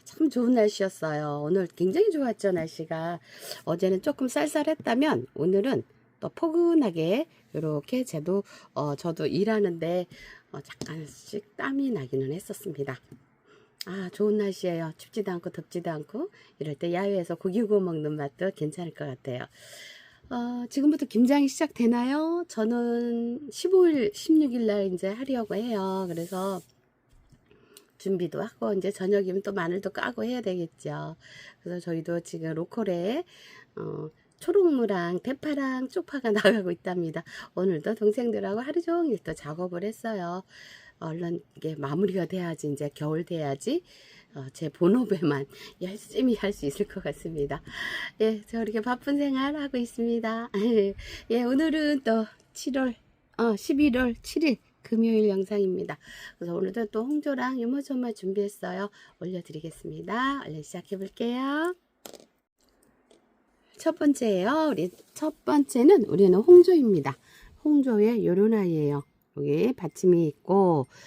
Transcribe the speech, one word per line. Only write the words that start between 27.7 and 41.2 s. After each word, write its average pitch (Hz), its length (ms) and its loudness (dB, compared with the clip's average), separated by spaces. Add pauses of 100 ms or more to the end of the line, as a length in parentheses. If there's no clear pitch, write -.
준비도 175 440 -4
하고, 226 320 -6
이제 190 160 -2
저녁이면 190 520 0
또 202 100 -6
마늘도 185 380 -4
까고 220 340 -6
해야 247 160 -4
되겠죠. 160 760 -8 (460)
그래서 175 220 -8
저희도 170 360 -4
지금 160 340 -8
로컬에, 190 680 -4 (520)
어, - 340 -10 (300)
초록무랑 233 800 2
대파랑 269 680 -4
쪽파가 277 440 -4
<laughs> 208 320 4
나가고 180 80 -4
있답니다. 170 520 -6 (300)
오늘도 185 400 0
동생들하고 214 640 0
하루 311 220 -4
종일 339 380 -2
또 160 140 -8
작업을 175 500 -8
했어요. 196 580 -6 (560)
얼른 170 420 -6 (160)